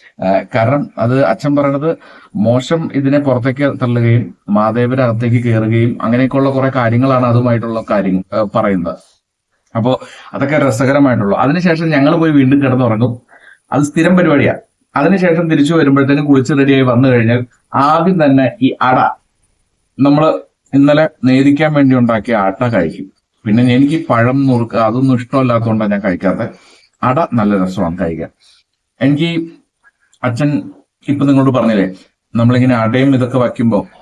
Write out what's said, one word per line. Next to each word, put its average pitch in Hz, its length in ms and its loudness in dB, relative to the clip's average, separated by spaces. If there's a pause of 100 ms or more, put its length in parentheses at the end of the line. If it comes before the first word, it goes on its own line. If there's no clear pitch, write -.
(240)
ആ, 95 180 0 (120)
കാരണം 123 440 -2
അത് 127 260 0
അച്ഛൻ 147 320 -2
പറയണത് 143 400 -2 (400)
മോശം 127 560 -2
ഇതിനെ 139 260 0
പുറത്തേക്ക് 135 540 -2 (100)
തള്ളുകയും 117 520 0 (140)
മാതേവരെ 117 540 0
അകത്തേക്ക് 120 420 -2
കയറുകയും 113 580 0
അങ്ങനെയൊക്കെയുള്ള 131 480 0
കുറെ 135 180 -2
കാര്യങ്ങളാണ് 127 580 0
അതുമായിട്ടുള്ള 117 640 -2
കാര്യം, 95 420 -2
ആ, 104 220 -2
പറയുന്നത്. 98 420 -2 (800)
അപ്പോ 123 240 -2 (340)
അതൊക്കെ 143 240 -2
രസകരമായിട്ടുള്ളൂ. 127 800 0
അതിനുശേഷം 165 520 0
ഞങ്ങൾ 147 260 2
പോയി 160 140 2
വീണ്ടും 139 320 2
കിടന്നുറങ്ങും. 123 580 0 (520)
അത് 139 100 0
സ്ഥിരം 175 340 0
പരിപാടിയാ. 143 380 2 (420)
അതിനുശേഷം 170 540 0
തിരിച്ചു 156 240 2
വരുമ്പോഴത്തേനും 143 500 2
കുളിച്ച് 139 300 2
റെഡിയായി 135 280 2
വന്നു 127 260 2
കഴിഞ്ഞാൽ 120 380 0 (280)
ആദ്യം 160 500 2
തന്നെ 135 260 2 (120)
ഈ - 200 0
അട, 127 160 0 (1000)
നമ്മള് 147 400 2 (340)
ഇന്നലെ 147 340 4 (160)
നേദിക്കാൻ 143 500 2
വേണ്ടി 135 220 4
ഉണ്ടാക്കിയ 117 380 0
അട 101 340 -2
കഴിക്കും. 92 440 -4 (340)
പിന്നെ 123 280 2
എനിക്ക് 143 320 0
പഴം, 127 400 0
നുറുക്ക് 117 300 0
അതൊന്നും 123 380 0
ഇഷ്ടമല്ലാത്തതുകൊണ്ടാണ് 117 760 -2
ഞാൻ 101 100 -2
കഴിക്കാത്ത. 95 480 -4 (540)
അട 131 300 0
നല്ല 101 320 0
രസമാണ് 92 340 -6
കഴിക്കാൻ. 82 300 -6 (720)
എനിക്ക് 165 500 -2 (720)
അച്ഛൻ 127 480 -4 (380)
ഇപ്പൊ 143 180 -2
നിങ്ങളോട് 135 240 2
പറഞ്ഞില്ലേ, 110 440 0 (420)
നമ്മളിങ്ങനെ 123 380 2
അടയും 127 400 0
ഇതൊക്കെ 127 240 -2
വയ്ക്കുമ്പോ 113 480 -2 (160)